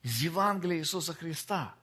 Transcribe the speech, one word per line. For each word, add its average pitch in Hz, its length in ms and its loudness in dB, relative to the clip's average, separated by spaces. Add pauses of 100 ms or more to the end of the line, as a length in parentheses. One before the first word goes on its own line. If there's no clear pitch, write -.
Из 117 180 0
Евангелия 180 580 2
Иисуса 160 340 -2
Христа. 165 680 -4